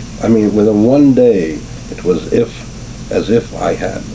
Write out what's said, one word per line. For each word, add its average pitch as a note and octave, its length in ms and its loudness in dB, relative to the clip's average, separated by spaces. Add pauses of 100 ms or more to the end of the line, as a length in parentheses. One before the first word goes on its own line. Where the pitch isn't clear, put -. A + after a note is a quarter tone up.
(240)
I G#2 40 -2
mean, G#2+ 280 2
within G#2+ 280 4
one C3+ 300 6
day, G2 460 2 (320)
it - 120 -12
was E2+ 300 -2
if, - 800 -6
as F#2+ 180 -2
if A2+ 260 0
I E2+ 200 -2
had - 260 -6 (140)